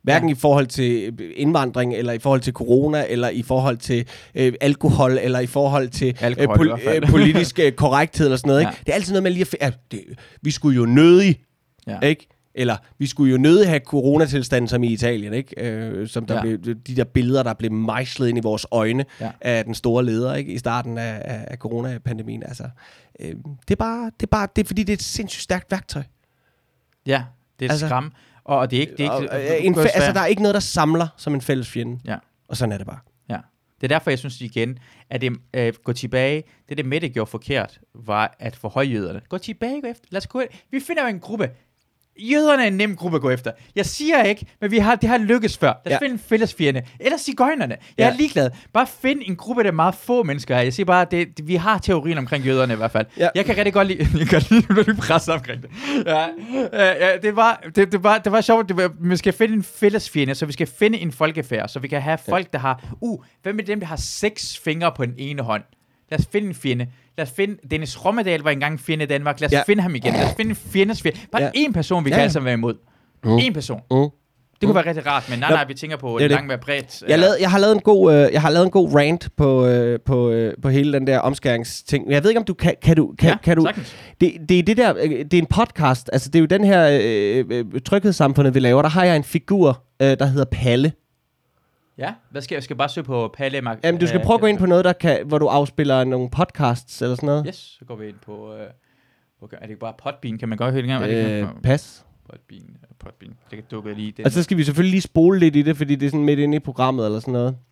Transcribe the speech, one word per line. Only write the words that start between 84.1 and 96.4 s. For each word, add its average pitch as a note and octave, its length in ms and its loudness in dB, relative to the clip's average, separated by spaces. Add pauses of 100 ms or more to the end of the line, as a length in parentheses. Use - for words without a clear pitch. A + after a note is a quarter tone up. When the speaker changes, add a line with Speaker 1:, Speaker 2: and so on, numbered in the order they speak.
Speaker 1:
det, F3 120 4 (160)
det F3+ 100 6
er F3 40 4
det G3+ 140 2
der, A3 200 4
øh, D3 140 0
det D3 240 -2
er F3 40 6
en D#3+ 80 4
podcast. D3+ 640 0
Altså, C3+ 180 -2
det E3 80 4
er - 20 8
jo D#3+ 60 6
den G3 180 2
her, E3 380 6
øh, A2 480 2
øh, A#2+ 340 -4
Tryghedssamfundet, D3 720 4
vi C3 60 4
laver. B2+ 220 4
Der D#3+ 60 2
har F3+ 160 2
jeg F3 120 4
en D3 80 0
figur, E3 580 2 (200)
øh, C3+ 160 4
der C#3 80 2
hedder C3+ 260 0
Palle. B2 400 2 (1080)
Speaker 2:
Ja, D#3+ 140 -8 (160)
hvad C#3 120 -12
skal D#3+ 120 -10
jeg? C#3 80 -8
Skal C3 120 -10
jeg A#2+ 40 -10
bare C#3 100 -2
søge D#3+ 160 -8
på A#2+ 320 -4
Palle C#3 240 -4
Mark-, A2+ 240 -6
Speaker 1:
Jamen, E3+ 160 0
du F3 60 2
skal D#3+ 140 0
Speaker 2:
øh, C#3 60 -2
Speaker 1:
prøve A#3 80 4
at A3+ 60 2
gå A3 60 2
ind G#3 120 2
på F3+ 40 0
Speaker 2:
Kasper? F#3 60 2
Speaker 1:
noget, F3+ 160 4
der F3+ 80 4
kan, D#3+ 340 0
hvor D3 120 0
du D3 80 2
afspiller C#3 580 2
nogle B2+ 260 -2
podcasts C3 720 -2